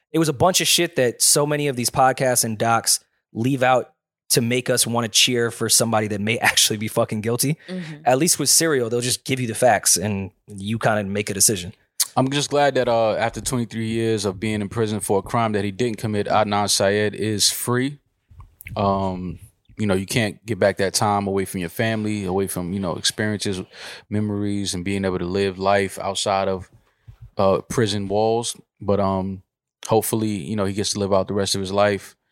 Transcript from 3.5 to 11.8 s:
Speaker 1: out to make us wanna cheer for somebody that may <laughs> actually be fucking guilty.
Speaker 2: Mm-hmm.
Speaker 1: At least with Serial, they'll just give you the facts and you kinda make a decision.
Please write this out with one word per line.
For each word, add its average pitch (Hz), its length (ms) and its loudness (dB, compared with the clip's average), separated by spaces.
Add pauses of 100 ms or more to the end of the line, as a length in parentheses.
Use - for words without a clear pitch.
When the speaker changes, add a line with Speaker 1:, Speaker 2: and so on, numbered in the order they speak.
Speaker 1:
out 127 260 4 (400)
to 131 120 4
make 123 260 0
us 120 200 2
wanna 117 220 0
cheer 117 420 2
for 113 180 -4
somebody 110 380 2
that 101 140 -4
may 110 160 0
<laughs> - 120 2
actually - 280 2
be 107 100 -6
fucking 113 340 0
guilty. 123 340 0 (120)
Speaker 2:
Mm-hmm. 175 280 -10 (100)
Speaker 1:
At 127 120 6
least 170 220 2
with 139 100 0
Serial, 139 400 2
they'll 120 120 0
just 123 240 -4
give 131 140 -2
you 127 80 -2
the 110 60 -4
facts 110 420 4
and 98 360 -2 (160)
you 104 320 -6
kinda 107 240 2
make 101 260 -4
a 104 60 -6
decision. 95 380 0 (440)